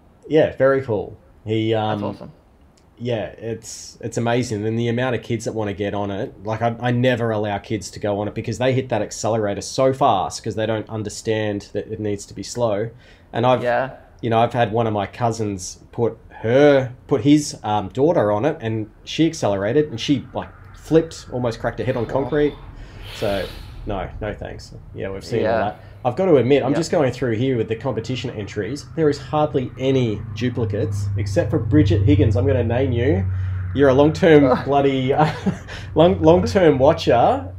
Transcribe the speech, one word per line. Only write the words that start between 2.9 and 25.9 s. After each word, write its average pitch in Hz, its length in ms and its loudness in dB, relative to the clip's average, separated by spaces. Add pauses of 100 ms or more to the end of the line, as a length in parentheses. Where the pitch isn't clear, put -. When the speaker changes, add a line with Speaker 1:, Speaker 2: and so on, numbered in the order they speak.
Speaker 1:
yeah, 117 280 -4 (120)
it's, - 640 -12
it's 117 160 -6
amazing. 117 480 -2
And 113 140 -2
the 120 80 -2
amount 123 280 -2
of 117 60 -4
kids 117 240 -6
that 123 80 -6
wanna 104 220 -4
get 98 180 -4
on 101 160 -4
it, 98 240 -8 (100)
like, 110 200 -6
I, 117 160 0
I 123 100 -2
never 120 400 0
allow 104 300 -2
kids 101 320 -8
to - 80 -14
go 101 200 -2
on 104 80 -4
it 104 60 -8
because 110 240 -8
they 131 160 0
hit 127 160 -2
that 107 140 -2
accelerator 104 580 -4
so 131 320 0
fast 110 500 0
'cause 107 120 -6
they 110 100 -2
don't 110 240 -4
understand 107 840 -4
that 104 180 -6
it 101 80 -10
needs 104 260 -6
to - 80 -20
be - 100 -12
slow. 113 460 -4 (420)
And 117 140 -2
I've, 127 160 4
Speaker 2:
Yeah. 120 300 -2 (300)
Speaker 1:
you 123 100 -2
know, 113 80 2
I've 120 140 2
had 120 180 0
one 113 160 0
of 110 60 -2
my 101 120 -2
cousins 113 720 -6 (140)
put 113 260 -2 (240)
her, 131 520 4 (120)
put 131 160 0
his, 147 420 2
um, 104 260 -2
daughter 135 420 2
on 104 120 0
it, 156 160 0
and 110 300 -4 (140)
she - 240 0
accelerated 120 640 0
and 113 80 -8
she, 127 340 -2
like, 95 160 -8 (240)
flipped, - 600 0
almost 123 260 -4
cracked 117 200 -4
her 110 60 -4
head 127 120 0
on 117 80 -2
Speaker 2:
Oh. - 20 -8
Speaker 1:
concrete. 139 460 0 (640)
So, 98 280 -2 (400)
no, 98 220 -6 (140)
no 104 120 -6
thanks. - 400 -14 (220)
Yeah, 101 140 -8
we've 98 160 -12
seen 113 200 -2
all 110 60 0
Speaker 2:
Yeah. 113 60 0
Speaker 1:
that. 107 220 -4 (260)